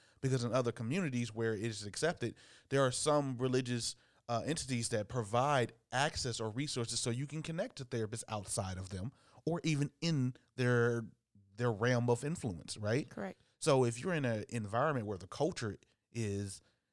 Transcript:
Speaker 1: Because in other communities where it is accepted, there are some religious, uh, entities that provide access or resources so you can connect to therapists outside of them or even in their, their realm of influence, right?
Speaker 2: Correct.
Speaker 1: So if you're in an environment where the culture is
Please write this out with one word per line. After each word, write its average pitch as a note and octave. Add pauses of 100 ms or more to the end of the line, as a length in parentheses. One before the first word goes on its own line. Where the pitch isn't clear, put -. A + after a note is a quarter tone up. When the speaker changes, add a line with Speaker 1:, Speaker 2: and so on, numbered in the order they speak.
(220)
Speaker 1:
Because C3
in A#2
other A#2+
communities B2
where A2+
it G2+
is G#2+
accepted, C#3+ (360)
there C#3
are C3
some C#3
religious, B2 (320)
uh, A#2
entities B2+
that G#2+
provide B2 (200)
access C3
or A2+
resources A#2+
so B2
you C3
can D#3
connect F3
to C3
therapists A2+
outside G2+
of F#2
them F#2 (340)
or D#3+
even D3 (100)
in C#3 (200)
their, A#2+ (500)
their B2
realm A#2+
of A#2+
influence, -
right? G#2+
Speaker 2:
Correct. - (200)
Speaker 1:
So C#3+
if A#2
you're F3+
in D3
an A2
environment A#2
where G2+
the -
culture B2+ (340)
is G2+ (320)